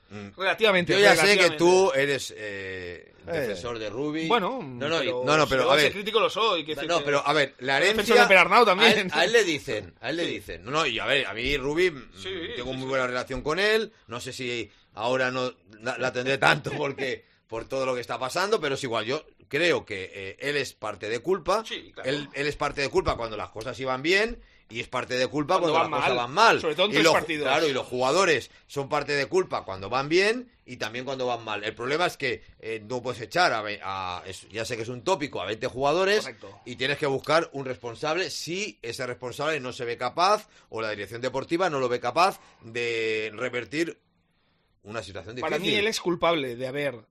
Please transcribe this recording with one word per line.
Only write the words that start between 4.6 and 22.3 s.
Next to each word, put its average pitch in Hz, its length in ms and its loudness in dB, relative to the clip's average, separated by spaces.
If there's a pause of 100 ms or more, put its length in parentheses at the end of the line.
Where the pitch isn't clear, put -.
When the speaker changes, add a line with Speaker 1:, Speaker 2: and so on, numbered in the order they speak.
Speaker 1:
No, 131 260 -6
no, 165 100 0
Speaker 2:
pero 127 240 -2
Speaker 1:
y, 127 40 -4
no, 151 120 6
no, 147 100 6
pero, 131 160 4
Speaker 2:
si - 40 2
Speaker 1:
a 143 80 6
Speaker 2:
yo 151 60 6
Speaker 1:
ver. 135 100 4
Speaker 2:
crítico 208 280 -2
lo 175 100 4
soy, 190 340 0
quiero 147 180 -6
Speaker 1:
No, 156 60 -4
Speaker 2:
decir 170 100 2
que 147 80 -2
Speaker 1:
pero, 143 200 2
a 147 60 4
ver, 147 260 2
la 135 200 2
Speaker 2:
soy 175 100 4
defensor 220 280 4
Speaker 1:
herencia, 240 60 10
Speaker 2:
de 233 60 6
Perarnau 190 380 8
también. 202 240 6
Speaker 1:
a 202 100 4
él, 185 120 -4
a 160 120 4
él 208 80 2
le 226 120 6
dicen, 113 560 -4
a 117 100 -6
él 160 80 -4
le 170 80 -2
Speaker 2:
Sí. 131 40 -4
Speaker 1:
dicen. 95 340 -10
No, 117 60 -10
no, 156 160 2
y 113 120 -2
a 101 80 -2
ver, 127 200 2
a 98 80 -6
mí 131 220 -2
Rubi, 151 340 0
mm, 120 260 -10
Speaker 2:
Sí, 98 120 -12 (280)
Speaker 1:
tengo 123 160 -6
Speaker 2:
sí, 131 40 -8
Speaker 1:
muy 131 80 -8
Speaker 2:
sí. 131 40 -6
Speaker 1:
buena 131 180 0
relación 123 360 -6
con 156 160 -2
él, 214 340 0 (160)
no 117 120 -10
sé 127 140 -10
si 120 360 -6 (220)
ahora 127 380 0
no 127 220 -2 (280)
la, 120 180 -6
la 123 140 -2
tendré 127 260 -2
tanto 147 320 2
<laughs> - 60 -6
porque, 139 480 -4 (240)
por 113 180 -10
todo 131 200 -2
lo 131 80 0
que 123 80 -4
está 120 160 -8
pasando, 180 420 0
pero 143 160 -2
es - 80 -6
igual, 110 220 -2
yo 143 180 -2 (240)
creo 147 380 2
que, 95 280 -8
eh, 98 260 -12
él 143 160 -2
es 135 180 -2
parte 104 340 -8
de 117 120 -2
culpa, 190 460 0
Speaker 2:
Sí, - 280 -12
claro. - 160 -8
Speaker 1:
él, 147 240 -4